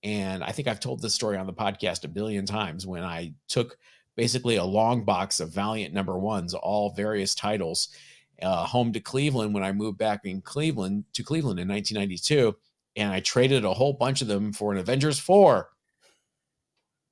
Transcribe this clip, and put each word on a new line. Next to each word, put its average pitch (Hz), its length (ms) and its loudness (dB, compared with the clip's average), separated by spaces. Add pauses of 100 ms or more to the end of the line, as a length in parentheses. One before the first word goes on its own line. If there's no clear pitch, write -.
And 95 420 -4
I 95 80 -6
think 135 180 -4
I've 107 100 -4
told 127 220 -6
this 113 120 -2
story 107 220 0
on 95 100 -4
the 95 80 -8
podcast 98 520 -2
a - 20 -6
billion 101 380 -4
times 95 420 -6
when 90 160 -8
I 85 300 -8 (160)
took - 280 -2 (380)
basically 120 400 2
a 90 80 2
long 110 400 2
box 98 380 0
of 80 80 -4
Valiant 101 440 -4
number 95 240 -2
ones, 95 360 -2
all 101 400 0
various 101 420 -2
titles, 98 540 -2 (520)
uh, 90 240 0
home 120 280 2
to 104 80 -4
Cleveland 131 520 0
when 98 100 0
I 95 100 -2
moved 104 240 -2
back 107 260 0
in 95 180 -6
Cleveland, 107 600 -2 (100)
to - 100 -6
Cleveland 143 360 -2
in 90 80 -4
nineteen 101 300 -2
ninety-two, 101 580 2 (400)
and 104 160 0
I 95 80 0
traded 127 460 2
a 95 80 2
whole 131 180 4
bunch 135 300 0
of 117 80 -4
them 104 240 0
for 104 180 -2
an 98 60 0
Avengers 135 420 0
four. 175 500 8 (1400)